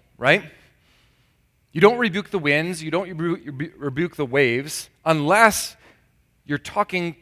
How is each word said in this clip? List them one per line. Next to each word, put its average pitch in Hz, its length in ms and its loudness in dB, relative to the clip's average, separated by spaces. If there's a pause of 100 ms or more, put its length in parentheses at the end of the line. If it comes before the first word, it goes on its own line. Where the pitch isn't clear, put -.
(160)
right? 156 340 0 (1200)
You 156 120 -4
don't 233 160 6
rebuke 202 320 -2
the 202 80 -2
winds, 156 440 0
you 156 80 -8
don't 175 200 -4
rebu-, 170 340 -4
rebu-, 139 320 -10
rebuke 143 400 -6
the 151 80 -4
waves 131 640 0 (160)
unless 165 720 2 (720)
you're 143 100 -4
talking 175 640 -4